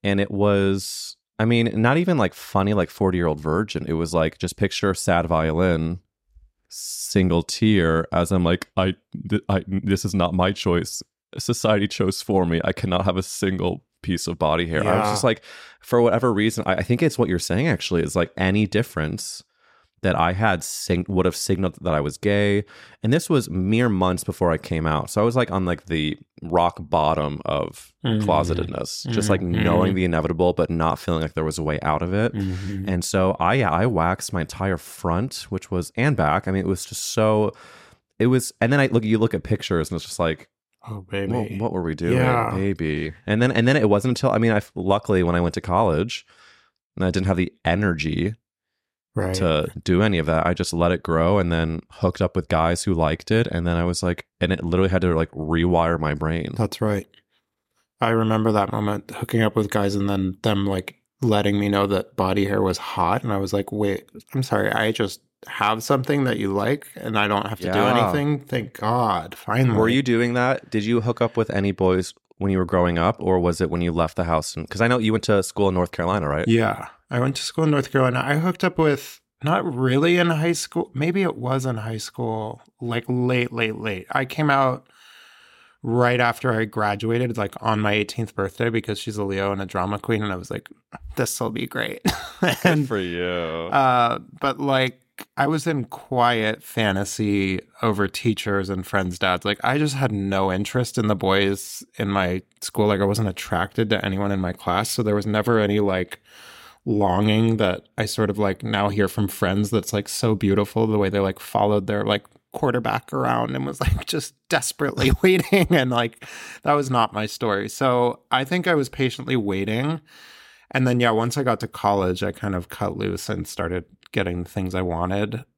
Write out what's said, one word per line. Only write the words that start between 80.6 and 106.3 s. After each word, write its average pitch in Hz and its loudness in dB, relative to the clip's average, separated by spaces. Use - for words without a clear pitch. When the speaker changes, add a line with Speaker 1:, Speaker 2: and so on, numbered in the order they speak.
Speaker 2:
Maybe 170 0
it 180 -2
was 131 -2
in 127 -2
high 110 -6
school, 113 -6
like, 117 -4
late, 123 0
late, 110 -2
late. 104 -6
I 135 -2
came 151 0
out 135 2
right 120 2
after 120 2
I 113 0
graduated, 110 -2
like, 101 -4
on 110 0
my 104 2
eighteenth 107 -2
birthday 101 -2
because 110 -2
she's 107 -8
a 104 -2
Leo 98 -2
and 98 -4
a 95 -4
drama 101 -2
queen. 110 -2
And 104 -2
I - -6
was 90 -12
like, - -10
"This'll 117 -4
be 113 -8
great." - -8
<laughs> - -10
Speaker 1:
Good 180 2
Speaker 2:
And, 151 4
Speaker 1:
for 113 -2
you. 87 -2
Speaker 2:
uh, 90 0
but, - -2
like, 131 0
I 139 2
was 156 0
in 143 -2
quiet 120 0
fantasy 98 0
over 101 0
teachers 98 -2
and 92 -6
friends' 92 -2
dads. 90 0
Like, 101 -2
I 131 2
just 151 0
had 135 0
no 98 0
interest 104 -2
in 113 0
the 104 2
boys 98 0
in 104 -2
my 92 0
school. - 0
Like, 101 2
I 101 2
wasn't 104 0
attracted 98 -2
to 101 0
anyone 98 -2
in 95 -2
my 92 -2
class. 92 -2
So - -4
there 104 2
was 104 -2
never 107 2
any, 104 2
like, 92 -2